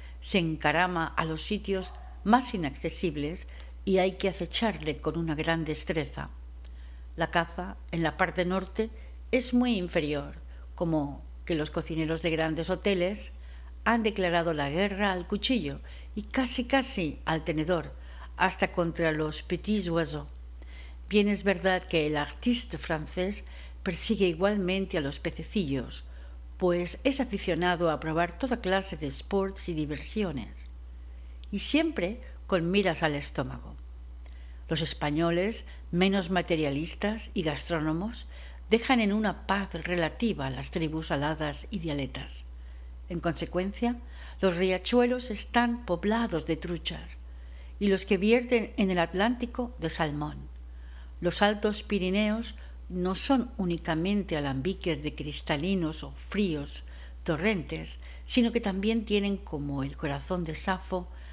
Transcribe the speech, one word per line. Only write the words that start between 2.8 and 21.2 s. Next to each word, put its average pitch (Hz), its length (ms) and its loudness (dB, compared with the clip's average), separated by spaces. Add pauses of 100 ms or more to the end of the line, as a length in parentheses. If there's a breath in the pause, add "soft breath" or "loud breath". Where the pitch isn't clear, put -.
y 190 140 4
hay 185 160 4
que 190 160 0
acecharle 165 720 -2
con 156 160 0
una 160 180 0
gran 160 300 2
destreza. 151 640 -4 (880 loud breath)
La 165 160 0
caza 180 440 0 (160)
en 165 100 0
la 156 160 2
parte 175 280 2
norte 190 440 0 (420 loud breath)
es 247 220 2
muy 247 220 6
inferior, 151 600 0 (380 loud breath)
como 151 480 0 (220)
que 175 100 -2
los 151 160 0
cocineros 160 520 0
de 175 80 2
grandes 160 400 2
hoteles 185 640 2 (500 loud breath)
han 226 200 4
declarado 175 500 4
la 143 160 0
guerra 196 420 2
al 180 160 -2
cuchillo 202 540 0 (340 loud breath)
y 208 80 -4
casi, 254 400 0
casi 240 640 2
al 160 180 2
tenedor, 156 500 0 (440 loud breath)
hasta 185 340 2
contra 165 400 2
los 156 320 0
petits 180 460 0
oiseaux. 151 400 0 (800 loud breath)
Bien 208 180 8